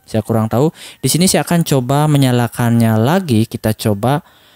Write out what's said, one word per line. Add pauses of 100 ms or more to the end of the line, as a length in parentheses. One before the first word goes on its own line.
Saya
kurang
tahu. (320)
Di
sini
saya
akan
coba
menyalakannya
lagi.
Kita
coba, (340)